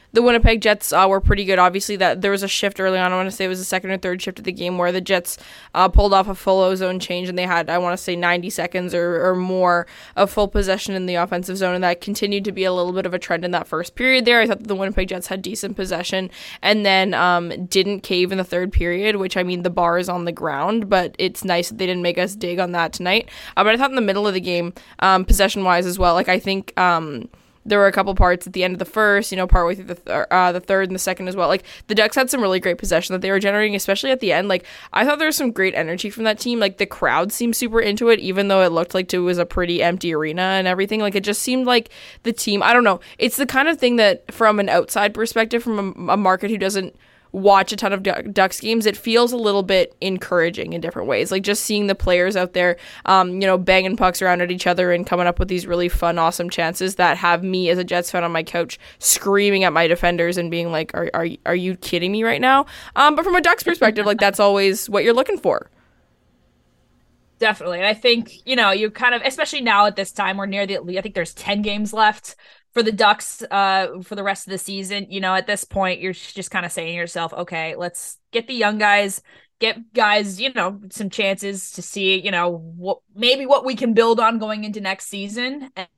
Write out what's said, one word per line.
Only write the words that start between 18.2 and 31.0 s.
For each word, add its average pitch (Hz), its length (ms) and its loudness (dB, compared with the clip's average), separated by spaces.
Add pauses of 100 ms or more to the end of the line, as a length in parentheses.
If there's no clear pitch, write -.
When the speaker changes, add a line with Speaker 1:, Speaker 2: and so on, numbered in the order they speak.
Speaker 1:
in 190 60 -2
the 185 80 -2
third 180 260 -4
period, 185 460 0
which, 190 200 -4
I 185 60 2
mean, 180 200 -4
the 180 60 -2
bar 175 300 2
is 180 100 -2
on 175 140 -4
the 170 80 -4
ground, 170 580 -2
but 185 300 2
it's 185 240 -4
nice 175 260 0
that 220 80 -12
they 185 80 -4
didn't 180 160 -2
make 175 160 -2
us 180 160 -2
dig 180 260 -6
on 180 120 -2
that 165 220 -2
tonight. 185 360 -2 (260)
Uh, 196 100 4
but 214 100 4
I - 20 2
thought 262 140 0
in 269 60 -4
the 247 40 2
middle 202 240 0
of 208 80 0
the 185 80 -2
game, 175 320 -4 (260)
um, 185 260 4
possession-wise 190 600 2
as 180 140 -6
well, 180 140 4
like, 180 160 0
I 185 100 2
think, 196 400 -6
um, 160 500 0 (360)
there 208 140 2
were 202 80 8
a 196 40 4
couple 196 240 0
parts 180 320 4
at 180 60 -14
the 180 100 0
end 185 100 0
of 180 60 -6
the 180 60 -4
first, 202 440 2
you 190 60 -8
know, 185 100 -2
partway 180 300 4
through 190 80 -12
the 180 120 -12
th-, - 360 -4
uh, 180 220 4
the 180 80 -4
third 190 260 0
and 185 80 -6
the 180 40 -8
second 185 280 -4